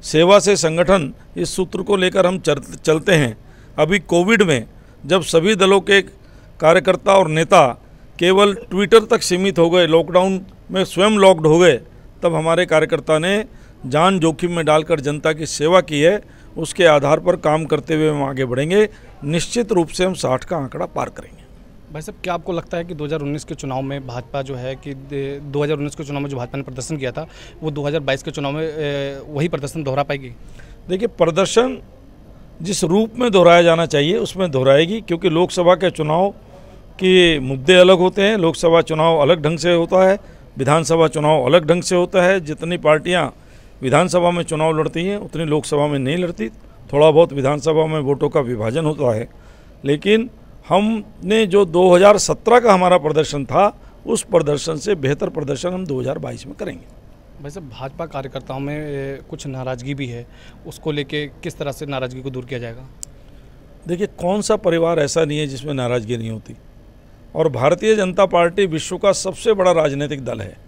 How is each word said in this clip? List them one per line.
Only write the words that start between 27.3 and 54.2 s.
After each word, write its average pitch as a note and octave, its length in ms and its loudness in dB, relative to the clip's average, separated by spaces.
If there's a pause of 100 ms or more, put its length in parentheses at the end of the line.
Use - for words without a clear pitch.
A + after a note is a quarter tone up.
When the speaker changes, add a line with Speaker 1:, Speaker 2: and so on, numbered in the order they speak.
Speaker 2:
वो D#3 80 -6
दो D3 120 -8
हज़ार D3 180 -4
बाईस C3+ 220 -4
के - 80 -10
चुनाव C#3 220 -6
में, D3+ 100 -6
ए, C#3+ 680 -6
वही D3+ 200 -4
प्रदर्शन D3+ 340 -8
दोहरा C3+ 200 -2
पाएगी? C#3 300 -8 (560)
Speaker 1:
देखिए, F#3+ 200 -2
प्रदर्शन F#3+ 760 0 (800)
जिस F3+ 220 -4
रूप G#3 320 0
में A#3+ 140 0
दोहराया F3 320 8
जाना E3 240 4
चाहिए D#3 320 0
उसमें F#3 320 -4
दोहराएगी, C#3+ 500 2
क्योंकि E3+ 300 -4
लोकसभा F3 440 2
के F3 160 -2
चुनाव D#3+ 400 -2 (680)
के F3+ 420 4
मुद्दे C3+ 340 2
अलग F3+ 240 8
होते F3+ 240 0
हैं, G#3+ 140 2
लोकसभा E3 460 2
चुनाव D#3+ 360 2
अलग D3+ 240 2
ढंग D#3 160 -2
से E3+ 160 2
होता F#3 340 2
है, G3 100 2 (400)
विधानसभा D#3 500 2
चुनाव D3+ 360 0
अलग D#3+ 220 4
ढंग E3+ 160 2
से F3+ 140 -2
होता F3 260 2
है। F#3 180 2
जितनी D#3+ 360 -8
पार्टियां D#3 520 0 (540)
विधानसभा F3 480 2
में F3 120 -4
चुनाव D#3+ 380 -2
लड़ती E3 240 -4
हैं G3+ 140 -4
उतनी E3 260 -8
लोकसभा D3 420 -2
में D3 120 -2
नहीं C3+ 180 -2
लड़ती, F3+ 320 -6 (440)
थोड़ा D3+ 180 6
बहुत D#3 220 4
विधानसभा D3+ 540 0
में D#3 140 -2
वोटों C#3+ 280 -2
का D#3 120 -2
विभाजन A#2+ 440 -4
होता C#3 300 -2
है। A2+ 140 -6 (560)
लेकिन G3 460 0 (380)
हमने G#3 800 0
जो G3 180 4
दो F3+ 320 4
हज़ार G3+ 220 8
सत्रह - 420 2
का A3+ 140 4
हमारा F3+ 240 4
प्रदर्शन D3 460 -2
था, F#3+ 360 0 (260)
उस A3+ 160 -2